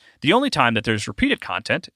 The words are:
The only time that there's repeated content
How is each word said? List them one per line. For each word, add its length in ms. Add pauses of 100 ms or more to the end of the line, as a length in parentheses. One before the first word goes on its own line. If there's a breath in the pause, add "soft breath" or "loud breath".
(200 soft breath)
The 120
only 180
time 240
that 100
there's 240
repeated 320
content 560